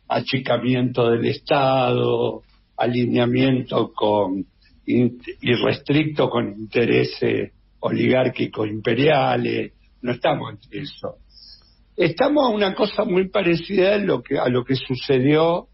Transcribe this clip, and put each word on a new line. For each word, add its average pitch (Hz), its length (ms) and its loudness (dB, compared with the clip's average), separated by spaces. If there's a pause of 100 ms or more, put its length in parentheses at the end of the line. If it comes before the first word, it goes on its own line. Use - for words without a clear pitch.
achicamiento 123 1040 0
del 120 140 2
Estado, 123 1160 0 (340)
alineamiento 123 1160 0
con 101 540 0 (400)
in-, 120 320 0 (220)
irrestricto 123 880 0
con 110 260 -2
intereses 117 920 0 (300)
oligárquicos 120 880 0
imperiales. 120 1040 0 (280)
No 120 120 -4
estamos 131 360 -2
ante 104 300 -16
eso. - 380 -12 (800)
Estamos 269 480 2
a 247 40 2
una 202 260 0
cosa 208 300 -2
muy 185 240 0
parecida 185 640 0
a 208 40 2
lo 170 220 -2
que, - 160 -4
a 156 120 0
lo 123 160 0
que 131 100 -2
sucedió 143 1000 0